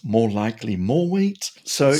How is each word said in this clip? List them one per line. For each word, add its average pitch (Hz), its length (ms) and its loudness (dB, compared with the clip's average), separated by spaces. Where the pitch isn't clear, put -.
more 113 260 2
likely 107 460 -4
more 131 340 0
weight. 196 440 -2
So, 139 380 2